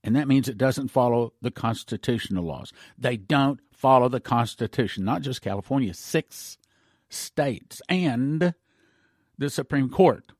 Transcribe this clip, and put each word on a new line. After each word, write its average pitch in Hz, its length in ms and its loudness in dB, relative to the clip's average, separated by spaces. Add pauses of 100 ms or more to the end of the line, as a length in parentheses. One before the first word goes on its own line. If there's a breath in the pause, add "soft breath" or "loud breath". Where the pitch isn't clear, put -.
and 107 120 0
that 143 120 0
means 135 200 4
it 120 100 -6
doesn't 131 320 0
follow 120 520 2
the 120 100 -4
constitutional 113 920 -4
laws. 67 260 -10 (260 loud breath)
They 123 200 -2
don't 139 420 2 (120)
follow 131 380 6
the 123 100 -2
Constitution, 113 840 -2
not 135 180 -2
just 135 200 -8
California, 101 520 -4
six - 640 -6 (520)
states - 800 -6
and 160 640 0 (840)
the 143 120 -4
Supreme 139 400 0
Court - 500 4